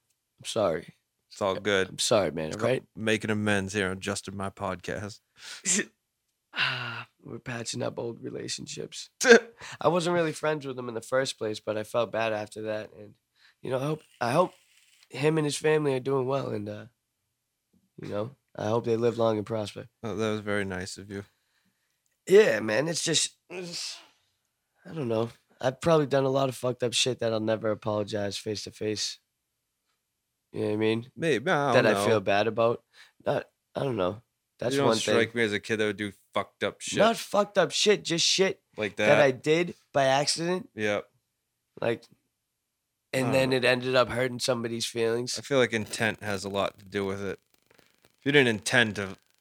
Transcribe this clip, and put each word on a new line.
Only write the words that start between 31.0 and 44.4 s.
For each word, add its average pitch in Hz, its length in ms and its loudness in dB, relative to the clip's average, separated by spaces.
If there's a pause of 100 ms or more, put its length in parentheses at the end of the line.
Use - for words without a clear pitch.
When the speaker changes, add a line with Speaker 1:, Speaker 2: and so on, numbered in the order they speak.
Speaker 2:
Maybe, 139 340 0
I 143 240 2
Speaker 1:
That 127 80 6
Speaker 2:
don't 113 120 4
Speaker 1:
I 98 40 0
Speaker 2:
know. 101 80 2
Speaker 1:
feel 110 140 4
bad 101 280 2
about. 113 340 0 (420)
Not, 131 200 -2 (320)
I 139 80 -2
don't 127 120 -2
know. 95 260 -2 (360)
That's 123 160 -2
Speaker 2:
You 139 60 0
don't 135 80 4
Speaker 1:
one 113 80 4
Speaker 2:
strike 110 360 2
Speaker 1:
thing. 117 60 -6
Speaker 2:
me 117 60 2
as 104 80 0
a 101 80 -2
kid 113 180 -4
that 107 80 2
would 104 100 -2
do 101 160 -6 (220)
fucked - 300 -6
up - 160 -4
shit. - 180 -4
Speaker 1:
Not 220 180 4
fucked 202 400 -2
up 165 140 4
shit, 196 340 2
just 165 220 0
shit 185 340 2 (160)
Speaker 2:
Like 104 200 -4
Speaker 1:
that 107 100 2 (100)
Speaker 2:
that? - 60 8
Speaker 1:
I 139 80 6
did 156 440 0 (180)
by 139 120 4
accident. 151 720 0
Speaker 2:
Yep. 104 320 -2 (720)
Speaker 1:
Like, 117 240 -2 (1080)
and 131 160 0
Speaker 2:
I 113 40 2
Speaker 1:
then 131 180 4
Speaker 2:
don't 127 120 2
know. 123 60 4
Speaker 1:
it - 40 6
ended 127 220 0
up 123 160 4
hurting 123 280 -2
somebody's 117 480 -2